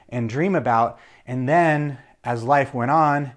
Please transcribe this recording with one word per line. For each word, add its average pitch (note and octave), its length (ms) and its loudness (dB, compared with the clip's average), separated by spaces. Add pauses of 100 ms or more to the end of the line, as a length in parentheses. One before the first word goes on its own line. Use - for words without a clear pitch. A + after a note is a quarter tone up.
and A#2+ 200 -4
dream E3 260 -2
about. A#2 440 0 (280)
And B2+ 220 -6
then D3+ 500 0 (240)
as A#2+ 220 -4
life C3+ 300 2
went A#2+ 160 -2
on, D3 460 2